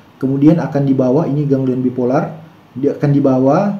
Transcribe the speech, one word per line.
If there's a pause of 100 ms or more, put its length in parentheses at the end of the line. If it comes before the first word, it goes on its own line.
(220)
kemudian
akan
dibawa,
ini
ganglion
bipolar, (400)
dia
akan
dibawa,